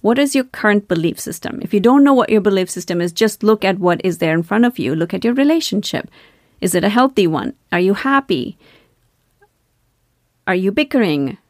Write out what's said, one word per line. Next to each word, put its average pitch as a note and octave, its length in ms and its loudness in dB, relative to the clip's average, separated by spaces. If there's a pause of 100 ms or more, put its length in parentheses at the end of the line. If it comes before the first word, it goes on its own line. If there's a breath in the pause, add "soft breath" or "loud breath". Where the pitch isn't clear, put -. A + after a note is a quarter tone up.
What A#3 160 2
is C#4 160 0
your C4 120 0
current G#3 420 0
belief E3 320 -2
system? - 420 -10
If - 120 -6
you G#3 60 2
don't B3+ 240 6
know C#4 120 4
what B3 160 2
your G#3+ 100 4
belief F#3+ 280 0
system F3 300 -6
is, F3 140 -2
just G#3+ 300 -2
look G#3+ 200 2
at F#3+ 160 0
what F3 240 0
is E3+ 140 -2
there D#3+ 160 0
in E3 100 0
front G#3+ 220 2
of A#3+ 140 -2
you. C3+ 160 -2
Look E3 180 -4
at F#3+ 100 -6
your A#3+ 120 0
relationship. C#4+ 760 -2 (500 soft breath)
Is - 140 -2
it F3 100 0
a G#3 60 2
healthy A#3+ 380 2
one? D#3 260 -2 (180)
Are F3 80 0
you F#3+ 140 2
happy? C4+ 640 -2 (1900 soft breath)
Are F#3+ 80 0
you F#3 160 0
bickering? G3+ 680 0 (120)